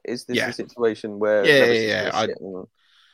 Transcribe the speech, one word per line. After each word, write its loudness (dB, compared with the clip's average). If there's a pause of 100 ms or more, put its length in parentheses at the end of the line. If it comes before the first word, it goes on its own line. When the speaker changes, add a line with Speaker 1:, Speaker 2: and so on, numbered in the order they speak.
Speaker 1:
is -6
this -4
Speaker 2:
Yeah. 0
Speaker 1:
a -6
situation -4
where 2
Speaker 2:
Yeah, 6
Speaker 1:
Levis 6
Speaker 2:
yeah, 4
Speaker 1:
is 2
Speaker 2:
yeah. -2
Speaker 1:
gonna -4
Speaker 2:
I, 0
Speaker 1:
sit -8
and -12 (460)